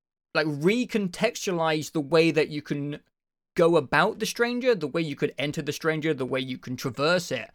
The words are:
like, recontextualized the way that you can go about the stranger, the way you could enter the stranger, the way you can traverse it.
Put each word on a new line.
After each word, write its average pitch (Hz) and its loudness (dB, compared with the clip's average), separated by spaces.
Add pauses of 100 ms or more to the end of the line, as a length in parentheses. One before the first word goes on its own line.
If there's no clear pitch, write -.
(340)
like, 156 2
recontextualized 175 0
the 160 0
way 160 4
that 147 2
you 147 -8
can 147 -6 (560)
go 170 6
about 156 2
the 214 -4
stranger, 240 0
the 151 -2
way 170 -2
you 147 -4
could - -2
enter 143 -4
the 143 -4
stranger, 156 -2
the 131 -2
way 131 -2
you 131 -8
can 127 -8
traverse 151 -2
it. 113 -6